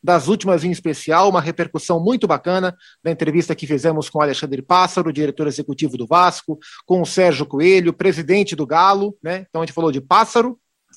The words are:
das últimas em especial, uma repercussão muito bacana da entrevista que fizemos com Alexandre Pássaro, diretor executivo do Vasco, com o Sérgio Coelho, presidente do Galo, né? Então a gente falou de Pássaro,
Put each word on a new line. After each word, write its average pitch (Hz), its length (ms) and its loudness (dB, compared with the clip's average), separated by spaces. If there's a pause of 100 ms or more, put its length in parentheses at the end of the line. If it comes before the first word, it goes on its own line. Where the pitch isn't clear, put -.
das 165 240 2
últimas 185 380 0
em 180 80 -2
especial, 165 580 0
uma 180 100 2
repercussão 165 600 -4
muito 220 240 0
bacana 180 500 -2 (240)
da 165 120 -4
entrevista 156 420 -2
que - 100 -10
fizemos 147 460 -2
com 151 100 -4
Alexandre 139 400 -4
Pássaro, 180 520 2
diretor 147 340 -4
executivo 139 500 -6
do 117 80 -8
Vasco, 165 540 0 (260)
com 180 160 2
o 165 60 -2
Sérgio 160 400 2
Coelho, 170 460 2
presidente 180 640 0
do 147 100 -4
Galo, 196 560 2
né? 180 260 -8
Então 165 140 -6
a - 20 -4
gente 160 80 -12
falou 165 200 0
de 135 80 -4
Pássaro, 220 580 2 (380)